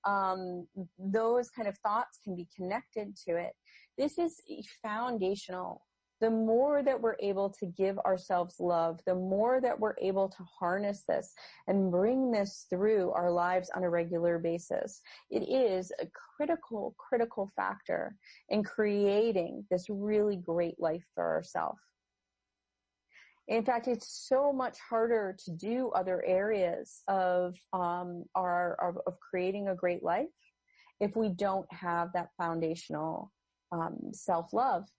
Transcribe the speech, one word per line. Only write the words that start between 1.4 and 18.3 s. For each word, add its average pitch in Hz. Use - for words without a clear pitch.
kind 220
of 196
thoughts 214
can 190
be 175
connected 202
to 170
it, 175
this 294
is 330
foundational. 196
The 226
more 240
that 262
we're 226
able 196
to 196
give 196
ourselves 180
love, 170
the 185
more 208
that 240
we're 214
able 196
to 185
harness 202
this -
and 190
bring 240
this 202
through 190
our 175
lives 180
on 185
a 175
regular 170
basis, -
it 226
is 190
a -
critical, 294
critical 233
factor -